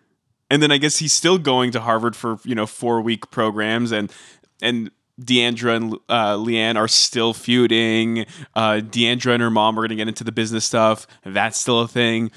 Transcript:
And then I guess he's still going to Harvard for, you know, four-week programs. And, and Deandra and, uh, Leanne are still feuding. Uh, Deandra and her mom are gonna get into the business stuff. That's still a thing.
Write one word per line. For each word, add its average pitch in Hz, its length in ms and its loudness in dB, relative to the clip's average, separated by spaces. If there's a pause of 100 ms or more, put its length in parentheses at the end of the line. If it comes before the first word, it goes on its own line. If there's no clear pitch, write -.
(500)
And 147 140 4
then 147 80 4
I 143 60 4
guess 147 200 0
he's 156 160 -2
still 185 240 4
going 127 340 2
to 117 100 -2
Harvard 113 340 0
for, 113 300 -6
you 123 100 -4
know, 107 100 0
four-week 113 680 -2
programs. 110 600 -2
And, 107 200 -4 (500)
and 117 280 -2 (320)
Deandra 120 540 0
and, 113 180 -4 (160)
uh, 107 280 0
Leanne 113 400 -2
are 110 100 2
still 117 460 0
feuding. 113 920 2 (300)
Uh, 107 260 2
Deandra 120 520 0
and 120 100 2
her 117 80 2
mom 110 260 2
are 110 60 -2
gonna 110 120 -4
get 110 120 -4
into 110 160 -8
the 113 80 -6
business 113 340 -2
stuff. 110 400 2 (180)
That's 101 360 -2
still 120 220 0
a 120 60 0
thing. 113 500 0